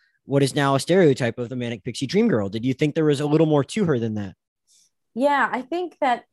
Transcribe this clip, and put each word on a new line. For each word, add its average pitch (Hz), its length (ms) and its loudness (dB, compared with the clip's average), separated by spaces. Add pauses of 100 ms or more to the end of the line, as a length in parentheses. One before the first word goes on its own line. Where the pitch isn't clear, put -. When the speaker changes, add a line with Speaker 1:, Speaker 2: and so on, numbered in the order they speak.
(240)
Speaker 1:
what 139 200 2
is 127 100 0
now 139 220 2
a 131 40 -2
stereotype 143 560 2
of 120 120 -8
the 131 80 -10
manic 117 260 -6
pixie 123 240 -8
dream 214 220 0
girl? 110 200 0
Did 110 160 -6
you 131 100 -2
think 151 200 0
there 160 100 0
was 147 160 2
a 151 60 -2
little 156 220 4
more 147 160 2
to 214 220 -4
her 143 120 0
than 113 160 -4
that? 101 220 -8 (800)
Speaker 2:
Yeah, 269 360 0
I 247 120 -6
think 339 380 -8
that, 240 320 -2